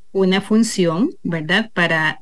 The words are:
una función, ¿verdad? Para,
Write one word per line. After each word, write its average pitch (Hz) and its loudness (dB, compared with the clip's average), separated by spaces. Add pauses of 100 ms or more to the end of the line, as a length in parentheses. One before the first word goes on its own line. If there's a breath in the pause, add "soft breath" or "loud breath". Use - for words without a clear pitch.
(120)
una 190 2
función, 214 0 (120)
¿verdad? 170 -2
Para, 160 0